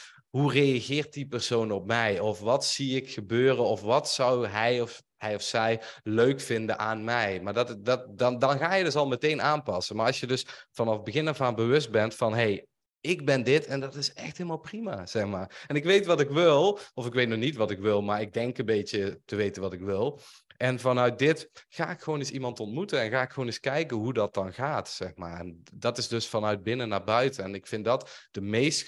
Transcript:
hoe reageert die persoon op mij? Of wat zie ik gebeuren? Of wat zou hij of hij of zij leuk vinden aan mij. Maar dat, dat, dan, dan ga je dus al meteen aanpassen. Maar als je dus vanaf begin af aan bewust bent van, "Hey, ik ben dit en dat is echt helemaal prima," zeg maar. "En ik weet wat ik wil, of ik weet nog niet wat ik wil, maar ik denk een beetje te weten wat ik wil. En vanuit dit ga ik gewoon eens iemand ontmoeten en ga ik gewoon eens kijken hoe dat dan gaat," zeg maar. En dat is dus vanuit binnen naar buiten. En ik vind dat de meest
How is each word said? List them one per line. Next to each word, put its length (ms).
hoe 240
reageert 600
die 140
persoon 460
op 140
mij? 340
Of 200
wat 260
zie 300
ik 140
gebeuren? 540
Of 160
wat 300
zou 360
hij 340
of 220
hij 180
of 80
zij 400
leuk 380
vinden 380
aan 260
mij. 360
Maar 140
dat, 300
dat, 340
dan, 200
dan 200
ga 160
je 100
dus 120
al 100
meteen 360
aanpassen. 540
Maar 100
als 140
je 60
dus 200
vanaf 320
begin 260
af 120
aan 140
bewust 360
bent 240
van, 200
"Hey, 320
ik 260
ben 180
dit 220
en 140
dat 140
is 180
echt 240
helemaal 220
prima," 480
zeg 200
maar. 400
"En 100
ik 80
weet 220
wat 140
ik 100
wil, 480
of 120
ik 60
weet 160
nog 100
niet 180
wat 140
ik 80
wil, 240
maar 180
ik 120
denk 260
een 60
beetje 600
te 120
weten 260
wat 100
ik 80
wil. 400
En 240
vanuit 380
dit 320
ga 220
ik 100
gewoon 180
eens 120
iemand 300
ontmoeten 400
en 100
ga 120
ik 80
gewoon 180
eens 120
kijken 360
hoe 160
dat 220
dan 180
gaat," 360
zeg 280
maar. 240
En 220
dat 240
is 100
dus 200
vanuit 340
binnen 260
naar 160
buiten. 400
En 100
ik 120
vind 180
dat 460
de 100
meest 480